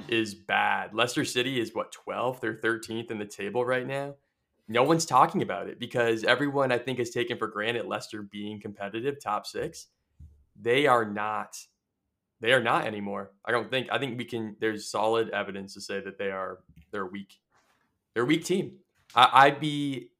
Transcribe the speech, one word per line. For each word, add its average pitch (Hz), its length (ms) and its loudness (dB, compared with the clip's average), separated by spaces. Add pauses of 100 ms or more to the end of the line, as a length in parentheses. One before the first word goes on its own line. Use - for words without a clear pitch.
is 110 260 0
bad. 98 580 0
Leicester 123 300 0
City 123 380 -2
is, 104 120 -6
what, 101 180 -4
twelfth 117 520 -4
or 113 160 -4
thirteenth 113 520 -4
in 110 80 -6
the 104 60 -6
table 101 380 -4
right 127 240 -2
now? 139 280 -6 (520)
No 117 160 4
one's 165 220 4
talking 147 360 6
about 95 280 -4
it - 100 -12
because 117 460 0
everyone, 135 480 4
I 120 40 4
think, 127 220 -4
has 117 120 -2
taken 120 260 -2
for 107 100 -4
granted 107 380 -4
Leicester 104 360 -6
being 104 380 -10
competitive, 107 640 -6
top 104 260 -4
six. 135 400 -8 (720)
They 123 280 2
are 120 180 6
not, 104 520 -6 (840)
they 113 100 2
are 131 100 8
not 135 240 2
anymore. 101 460 -6 (140)
I 113 60 -2
don't 113 180 0
think, 127 220 -2
I 117 60 2
think 123 200 -4
we 123 80 -6
can, 110 340 -8
there's 110 320 -2
solid 110 380 2
evidence 98 460 -6
to 101 60 -16
say 98 200 -6
that 95 160 -12
they 98 140 -4
are, 92 280 -8 (320)
they're 101 140 -6
weak. 98 340 -12 (760)
They're 117 100 0
a 127 40 2
weak 165 160 2
team. 175 360 -2 (360)
I, 123 160 8
I'd 139 300 8
be 143 480 -4 (100)